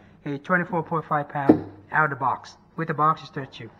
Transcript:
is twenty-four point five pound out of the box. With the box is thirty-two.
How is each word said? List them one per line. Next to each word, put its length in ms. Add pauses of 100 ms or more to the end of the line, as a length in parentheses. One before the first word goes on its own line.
(260)
is 160
twenty-four 420
point 220
five 240
pound 420 (200)
out 140
of 40
the 80
box. 400 (180)
With 140
the 40
box 300
is 60
thirty-two. 400 (100)